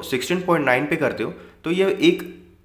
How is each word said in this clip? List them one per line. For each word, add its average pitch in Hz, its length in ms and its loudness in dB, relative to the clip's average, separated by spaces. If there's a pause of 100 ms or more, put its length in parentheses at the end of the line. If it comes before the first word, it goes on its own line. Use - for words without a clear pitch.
सिक्सटीन 175 380 -2
पॉइंट 165 240 2
नाइन 131 200 2
पे 139 100 -2
करते 120 260 -2
हो, 120 100 -6 (320)
तो 160 60 -4
ये 190 200 2 (120)
एक 175 200 4 (420)